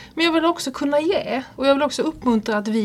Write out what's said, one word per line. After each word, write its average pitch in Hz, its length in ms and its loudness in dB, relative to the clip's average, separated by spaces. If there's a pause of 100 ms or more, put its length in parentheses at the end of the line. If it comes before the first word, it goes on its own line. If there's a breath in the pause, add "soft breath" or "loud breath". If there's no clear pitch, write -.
(140 loud breath)
Men 330 120 0
jag 339 80 2
vill 320 120 2
också 339 260 0
kunna 285 300 0
ge. 311 420 -2 (120)
Och 262 120 0
jag 277 60 6
vill 277 100 2
också 285 180 -2
uppmuntra 233 560 0
att 208 100 -4
vi 220 180 0